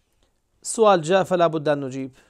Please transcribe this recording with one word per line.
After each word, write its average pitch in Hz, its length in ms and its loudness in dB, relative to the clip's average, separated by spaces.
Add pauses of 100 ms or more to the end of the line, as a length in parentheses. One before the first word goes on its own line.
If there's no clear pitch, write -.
(640)
السؤال 202 400 2
جاء 180 220 0
فلا 175 220 0
بد 156 220 -4
أن 143 120 0
نجيب. 135 360 -10 (140)